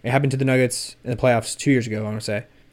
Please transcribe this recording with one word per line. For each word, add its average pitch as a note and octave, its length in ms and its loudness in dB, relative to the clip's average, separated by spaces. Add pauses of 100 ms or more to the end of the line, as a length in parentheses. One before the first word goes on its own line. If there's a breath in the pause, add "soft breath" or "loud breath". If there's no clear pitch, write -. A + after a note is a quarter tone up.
It A#2 80 -2
happened C3+ 200 2
to C3+ 60 -2
the C3+ 60 0
Nuggets C3 640 0
in B2 60 -4
the A#2 40 -2
playoffs B2 400 2
two - 160 0
years B2 160 2
ago, G#2+ 140 -6
I - 20 -6
wanna G#2+ 160 -6
say, G#2+ 260 -6 (280 soft breath)